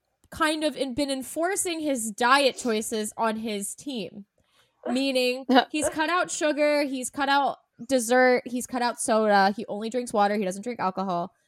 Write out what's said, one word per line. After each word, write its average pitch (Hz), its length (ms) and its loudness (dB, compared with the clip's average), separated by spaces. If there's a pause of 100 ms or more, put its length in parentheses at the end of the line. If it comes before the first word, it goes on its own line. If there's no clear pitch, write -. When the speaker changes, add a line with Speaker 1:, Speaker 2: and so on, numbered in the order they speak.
(300)
Speaker 1:
kind 311 340 0
of 285 120 0
in-, 269 180 -4
been 277 160 0
enforcing 320 680 -2
his 262 300 -2
diet 247 480 2
choices 214 580 -4
on 220 200 0
his 214 380 -6
team, 214 520 -10 (300)
Speaker 2:
<laughs> - 340 -12
Speaker 1:
meaning 254 560 0 (240)
he's 302 180 0
cut 311 220 -2
out 349 200 0
sugar, 294 520 0
he's 262 280 -4
cut 277 180 -2
out 277 300 2 (300)
dessert, 254 560 4
he's 240 220 -6
cut 254 160 -4
out 233 180 -2
soda, 208 560 4
he - 100 -8
only 208 220 -8
drinks 247 240 -6
water, 202 240 2
he 214 80 -2
doesn't 190 180 -6
drink 240 180 -10
alcohol. 185 520 -4 (160)